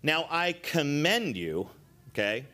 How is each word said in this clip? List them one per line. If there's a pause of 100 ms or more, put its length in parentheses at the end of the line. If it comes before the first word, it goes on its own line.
"Now
I
commend
you," (400)
okay?